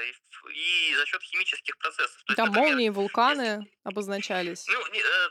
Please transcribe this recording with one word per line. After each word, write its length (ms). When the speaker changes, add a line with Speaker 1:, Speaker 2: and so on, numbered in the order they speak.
Speaker 1:
и 100
в, 380
и 460
за 100
счёт 160
химических 560
процессов. 460
То 100
есть, 80
Speaker 2:
Там 20
Speaker 1:
например, 340
Speaker 2:
молнии, 120
вулканы 760
Speaker 1:
если 40
Speaker 2:
обозначались. 880
Speaker 1:
Ну, 160
не, 120
э, 300